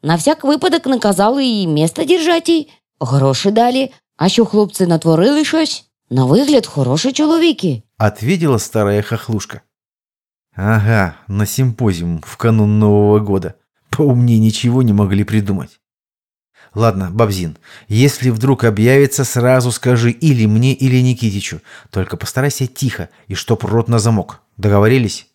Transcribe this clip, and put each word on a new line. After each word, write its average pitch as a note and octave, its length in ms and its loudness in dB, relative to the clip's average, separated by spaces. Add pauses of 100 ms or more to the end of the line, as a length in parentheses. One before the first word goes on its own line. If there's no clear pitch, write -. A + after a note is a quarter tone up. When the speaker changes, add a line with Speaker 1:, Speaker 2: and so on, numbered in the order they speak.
Speaker 1:
На D#3 120 0
всяк C#4 300 -2
випадок D4+ 420 0
наказали A#3 600 0
і G#3 200 -2
місце D#3+ 380 0
держати, E4 480 0
і D#4+ 160 -2 (320)
гроші C3+ 500 0
дали. B3 400 0 (260)
А E3 120 0
що A3+ 160 2
хлопці G3+ 420 0
натворили E3+ 580 2
щось? - 400 -4 (260)
На B2+ 140 0
вигляд A#3+ 420 2
хороші C#3 460 -2
чоловіки", D4+ 720 0 (160)
Speaker 2:
ответила B2+ 600 0
старая G#2 440 -2
хохлушка. - 580 -8 (960)
"Ага, G#2 580 0 (140)
на G2+ 180 -2
симпозиум F#2+ 800 -2
в - 100 -20
канун G#2+ 420 2
Нового G#2 420 4
года. G2 340 -4 (360)
Поумнее B2 480 2
ничего A#2 440 0
не A2+ 100 2
могли G2+ 320 0
придумать. G2+ 560 -4 (960)
Ладно, G2+ 380 -2
Бабзин, F#2+ 440 -2 (320)
если B2+ 420 2
вдруг A#2+ 340 0
объявится, B2+ 600 2
сразу B2 480 0
скажи A#2+ 380 0
или B2 360 0
мне, A#2 260 2
или B2+ 300 0
Никитичу. A2 580 -4 (300)
Только F#2 260 -6
постарайся C3 500 -4
тихо - 420 -6 (200)
и F#2+ 60 -10
чтоб - 300 -2
рот A2+ 240 -2
на A#2 100 2
замок. G#2+ 420 -2 (160)
Договорились?" G#2 800 2